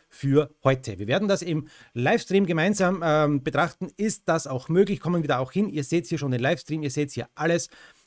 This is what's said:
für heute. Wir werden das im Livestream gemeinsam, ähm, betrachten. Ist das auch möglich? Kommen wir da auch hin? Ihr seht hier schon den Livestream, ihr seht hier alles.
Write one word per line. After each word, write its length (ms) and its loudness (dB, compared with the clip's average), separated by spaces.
für 400 2
heute. 360 0
Wir 80 -8
werden 220 0
das 120 2
im 260 -4
Livestream 500 2
gemeinsam, 580 2
ähm, 400 2
betrachten. 540 -2
Ist 320 -2
das 180 0
auch 220 -6
möglich? 320 2
Kommen 220 0
wir 60 -4
da 100 2
auch 140 -4
hin? 180 0
Ihr 120 -4
seht 260 -2
hier 100 -2
schon 140 -2
den 100 -2
Livestream, 400 -2
ihr 80 -4
seht 220 -2
hier 220 -8
alles. 360 -2